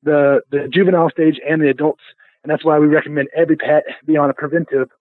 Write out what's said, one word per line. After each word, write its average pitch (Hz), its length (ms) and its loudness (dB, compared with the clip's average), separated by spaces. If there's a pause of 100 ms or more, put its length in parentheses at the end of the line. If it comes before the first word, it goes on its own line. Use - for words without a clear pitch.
the, 143 480 2
the 143 200 -4
juvenile 175 380 2
stage 156 400 0
and 160 140 -2
the 143 80 2
adults, 143 320 -2 (420)
and 147 60 -8
that's 151 120 -4
why 156 160 2
we 151 100 4
recommend 147 460 -2
every 160 220 0
pet 151 280 0 (200)
be 156 140 0
on 143 100 2
a 135 60 -2
preventive 143 560 -4 (100)